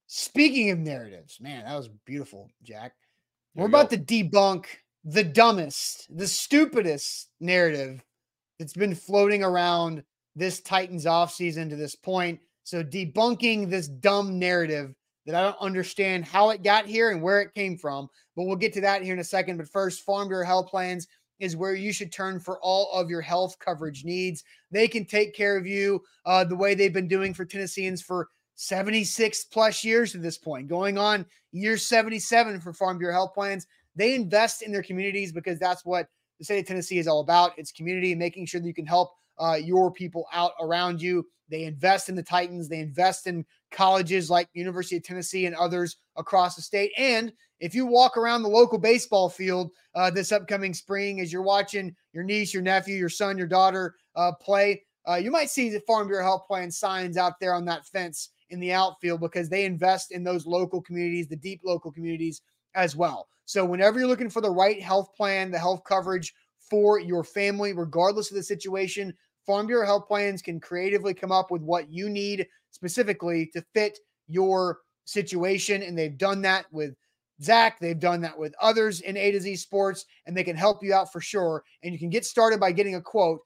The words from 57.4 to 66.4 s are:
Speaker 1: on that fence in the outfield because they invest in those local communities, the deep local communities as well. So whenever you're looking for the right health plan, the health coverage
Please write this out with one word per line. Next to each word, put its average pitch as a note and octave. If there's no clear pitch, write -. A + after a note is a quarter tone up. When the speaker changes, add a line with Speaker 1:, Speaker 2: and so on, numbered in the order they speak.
Speaker 1:
on F3
that E3+
fence F3+
in F3+
the F3+
outfield F3
because E3+
they G3
invest F#3
in F3+
those F3+
local F3
communities, F3
the D#3
deep F3+
local E3+
communities E3
as F3
well. D3
So F#3+
whenever F#3+
you're B3+
looking B3
for A3
the G#3
right G3
health F#3+
plan, G3
the F3+
health F3+
coverage F#3